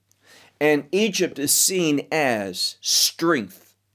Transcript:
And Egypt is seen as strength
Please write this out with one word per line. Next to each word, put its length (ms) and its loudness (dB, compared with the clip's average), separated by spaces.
And 320 2
Egypt 460 0
is 140 -2
seen 600 0
as 680 -2
strength 960 -2